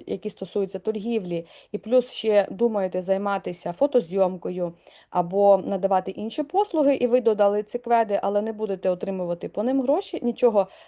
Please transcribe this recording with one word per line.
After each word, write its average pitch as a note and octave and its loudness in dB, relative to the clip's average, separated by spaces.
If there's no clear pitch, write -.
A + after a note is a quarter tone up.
які G3+ -6
стосуються G3 -6
торгівлі, G3 -4
і G3+ -4
плюс B3 0
ще G#3 2
думаєте F#3+ -2
займатися F#3+ -4
фотозйомкою F#3 -2
або F#3+ 4
надавати F#3+ 0
інші A3 -6
послуги, D#4 2
і B3 2
ви A#3+ 4
додали G#3 2
ці A#3 -8
кведи, A3+ 0
але G3+ 0
не A3 -4
будете G3 -4
отримувати F3+ -4
по - -4
ним C4+ 0
гроші, D4+ -2
нічого G#3+ 2